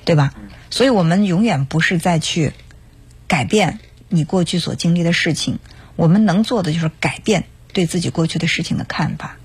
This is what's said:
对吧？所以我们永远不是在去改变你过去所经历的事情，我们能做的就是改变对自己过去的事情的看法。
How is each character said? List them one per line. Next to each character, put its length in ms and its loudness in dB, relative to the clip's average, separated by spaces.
对 80 4
吧？ 180 2
所 160 2
以 20 6
我 140 4
们 220 4
永 180 2
远 240 0
不 140 -2
是 180 0
在 200 0
去 360 -2
改 160 0
变 360 0
你 160 2
过 200 0
去 140 -2
所 160 -6
经 200 0
历 80 0
的 100 0
事 220 0
情， 240 -4
我 140 2
们 160 6
能 180 2
做 200 0
的 100 -2
就 60 -2
是 200 -2
改 200 -4
变 260 0
对 100 0
自 160 -2
己 80 -2
过 180 -2
去 120 -4
的 80 -2
事 160 -2
情 160 -4
的 60 -6
看 340 -4
法。 260 -14